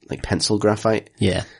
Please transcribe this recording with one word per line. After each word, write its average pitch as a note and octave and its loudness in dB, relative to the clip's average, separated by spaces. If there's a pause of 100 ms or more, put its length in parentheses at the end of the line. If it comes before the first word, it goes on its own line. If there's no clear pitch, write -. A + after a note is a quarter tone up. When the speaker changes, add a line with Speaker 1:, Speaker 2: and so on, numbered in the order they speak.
Speaker 1:
like - -10
pencil G#2 0
graphite. G#2+ 0 (100)
Speaker 2:
Yeah. F#2 0 (160)